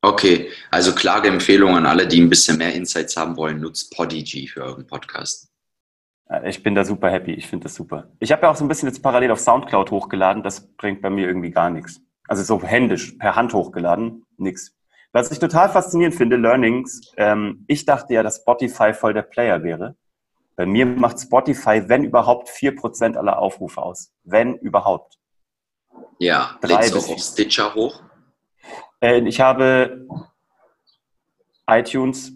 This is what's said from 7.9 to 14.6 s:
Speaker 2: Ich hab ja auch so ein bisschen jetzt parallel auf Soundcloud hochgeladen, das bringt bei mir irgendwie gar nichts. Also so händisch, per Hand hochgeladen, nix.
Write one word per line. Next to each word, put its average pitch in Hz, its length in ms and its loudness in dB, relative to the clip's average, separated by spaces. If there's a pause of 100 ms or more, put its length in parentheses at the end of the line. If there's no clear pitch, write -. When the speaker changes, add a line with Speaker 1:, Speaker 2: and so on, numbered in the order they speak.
Speaker 2:
Ich 110 120 -2
hab - 100 2
ja - 80 6
auch 151 60 0
so 147 100 -4
ein - 20 -2
bisschen 147 200 -4
jetzt - 160 -10
parallel 127 280 2
auf 110 80 0
Soundcloud 117 520 0
hochgeladen, 95 500 -2
das - 340 -12
bringt 98 280 -8
bei 98 80 -2
mir 98 160 -2
irgendwie 90 240 -4
gar 87 180 0
nichts. - 320 -12 (260)
Also 98 160 -2
so 92 200 -2
händisch, 101 560 0
per 101 160 0
Hand 117 180 0
hochgeladen, 92 720 -2 (120)
nix. - 380 -8 (360)